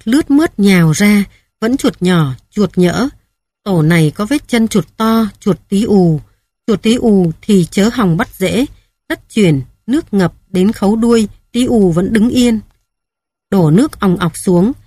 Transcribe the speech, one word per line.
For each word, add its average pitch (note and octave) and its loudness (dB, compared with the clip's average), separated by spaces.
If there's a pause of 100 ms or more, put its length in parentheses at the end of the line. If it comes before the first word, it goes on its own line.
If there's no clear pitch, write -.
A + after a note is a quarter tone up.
lướt C#4 -2
mướt C#4 0
nhào F3+ 2
ra, G3+ 2 (380)
vẫn A#3+ -2
chuột - -4
nhỏ, E3+ 0 (160)
chuột G3 -4
nhỡ. F3+ 0 (540)
Tổ F#3 -2
này D#3 2
có G#3 -6
vết C#4+ -4
chân A3+ 0
chuột G#3 -2 (120)
to, A3+ 0 (140)
chuột F#3+ -2 (120)
tí G3+ 0
ù. F3 2 (460)
Chuột A3 -2
tí A3+ 0
ù G3 0 (100)
thì F#3+ 2
chớ G3+ 0
hòng F#3+ 0
bắt B3 -4
dễ, F#3+ -2 (440)
đất - -10
chuyển, D#3+ 0 (260)
nước C#4+ -4
ngập F#3 0 (160)
đến F#3+ 0
khấu G#3+ -2
đuôi, A3+ 2 (240)
tí B3 -2
ù G#3+ 2
vẫn F3 -2
đứng A3+ 2
yên. A#3+ 0 (920)
Đổ E3+ 2
nước B3 2
òng F#3 0
ọc E3 -6
xuống, F#3 0 (160)